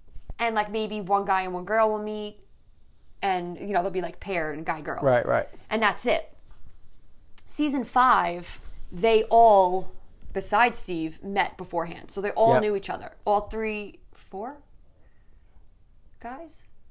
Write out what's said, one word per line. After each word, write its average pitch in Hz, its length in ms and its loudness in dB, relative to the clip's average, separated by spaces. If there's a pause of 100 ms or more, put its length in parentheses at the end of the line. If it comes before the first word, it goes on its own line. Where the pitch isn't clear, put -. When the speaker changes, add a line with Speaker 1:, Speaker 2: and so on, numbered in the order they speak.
(400)
Speaker 1:
and, 233 160 0
like, 208 160 0
maybe 214 300 -2
one 196 240 2
guy 190 160 2
and 185 120 -4
one 180 120 -6
girl 220 240 4
will 214 120 -2
meet, 214 380 -8 (840)
and, 175 380 -2
you 202 80 -8
know, 190 140 2
they'll 190 100 -2
be, 185 100 -2
like, 170 180 -6
paired 156 380 -4
and 165 80 -10
guy, 160 160 -4
girls. 147 220 -6
Speaker 2:
Right, 123 220 4
right. 123 240 0 (200)
Speaker 1:
And 220 140 -2
that's 208 220 2
it. - 280 0 (1120)
Season 285 360 -2
five, 180 760 2 (320)
they 220 340 4
all, 196 680 6 (420)
besides 208 460 2
Steve, 160 440 -6
met 196 340 -2
beforehand. 170 540 -6
So 196 100 -6
they 202 100 -4
all - 220 6
Speaker 2:
Yep. - 80 4
Speaker 1:
knew 208 140 0
each 196 140 -6
other. - 240 -10 (120)
All 208 160 2
three, 214 580 -6 (140)
four 233 440 -12 (1600)
guys? 277 480 -14 (240)